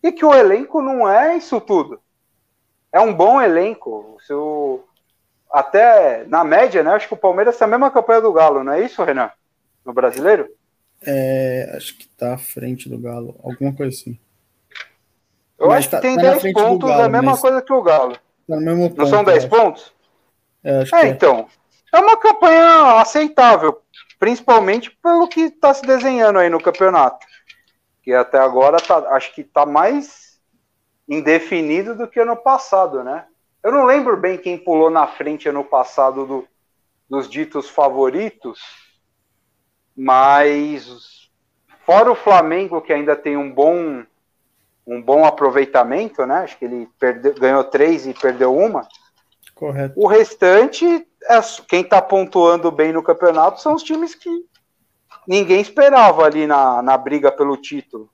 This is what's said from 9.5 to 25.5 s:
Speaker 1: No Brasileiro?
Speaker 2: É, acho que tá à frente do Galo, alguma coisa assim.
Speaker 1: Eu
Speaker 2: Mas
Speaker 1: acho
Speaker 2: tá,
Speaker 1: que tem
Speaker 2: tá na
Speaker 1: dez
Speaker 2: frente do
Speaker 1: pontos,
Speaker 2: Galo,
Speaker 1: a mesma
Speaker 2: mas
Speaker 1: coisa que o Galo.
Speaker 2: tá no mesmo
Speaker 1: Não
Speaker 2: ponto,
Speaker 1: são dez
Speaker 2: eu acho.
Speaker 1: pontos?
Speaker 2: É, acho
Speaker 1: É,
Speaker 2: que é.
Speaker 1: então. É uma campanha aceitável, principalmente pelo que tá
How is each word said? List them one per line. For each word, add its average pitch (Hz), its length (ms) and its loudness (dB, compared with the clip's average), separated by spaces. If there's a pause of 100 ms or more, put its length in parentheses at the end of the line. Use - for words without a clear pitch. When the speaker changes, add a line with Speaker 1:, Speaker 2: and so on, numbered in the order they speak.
Speaker 1:
No 127 100 -16
Brasileiro? 139 540 0 (580)
Speaker 2:
É, 131 680 -6
acho - 220 -18
que - 100 -20
tá 123 280 -10
à - 20 -16
frente 127 500 -14
do 120 100 -14
Galo, 120 460 -16
alguma 135 320 -8
coisa 135 200 -8
assim. 117 220 -18 (1400)
Speaker 1:
Eu 160 80 2
Speaker 2:
Mas 220 120 4
Speaker 1:
acho - 120 -6
Speaker 2:
tá, 170 60 -4
Speaker 1:
que - 100 -6
tem 254 80 -2
Speaker 2:
tá - 80 0
na 175 60 4
Speaker 1:
dez 185 120 0
Speaker 2:
frente 190 140 -6
do 208 80 2
Speaker 1:
pontos, 233 260 0
Speaker 2:
Galo, - 140 2
Speaker 1:
a 226 60 0
mesma 269 220 0
Speaker 2:
mas 254 100 -2
Speaker 1:
coisa 262 200 0
que 269 120 -6
o 254 80 0
Galo. 147 320 0
Speaker 2:
tá - 60 -18 (360)
no 156 60 -6
mesmo 165 220 -2
Speaker 1:
Não 170 60 -2
Speaker 2:
ponto, 143 200 -4
Speaker 1:
são 208 160 2
dez 160 180 2
Speaker 2:
eu 127 60 -10
acho. 226 140 4
Speaker 1:
pontos? - 300 -4 (680)
Speaker 2:
É, 139 180 -2
acho 135 140 -4
Speaker 1:
É, 339 60 6
Speaker 2:
que 294 60 6
é. - 20 0
Speaker 1:
então. 135 380 0 (460)
É 330 60 6
uma 440 180 4
campanha 330 840 6
aceitável, 233 840 2 (380)
principalmente 226 720 0 (100)
pelo 339 260 2
que 320 220 -2
tá 285 240 0